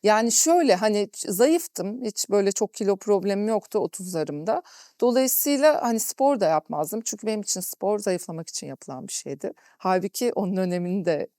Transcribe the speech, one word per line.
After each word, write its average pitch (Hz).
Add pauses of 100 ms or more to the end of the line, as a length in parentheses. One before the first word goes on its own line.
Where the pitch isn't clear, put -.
Yani 214
şöyle 320
hani 208 (180)
zayıftım, 233
hiç -
böyle 202
çok 202
kilo 196
problemim 202
yoktu 214
otuzlarımda. 165 (400)
Dolayısıyla 262
hani 233
spor 269
da 196
yapmazdım. 156
Çünkü 214
benim 214
için 185
spor 202
zayıflamak 175
için -
yapılan 135
bir -
şeydi. 143 (260)
Halbuki 190
onun 190
önemini 180
de 156 (120)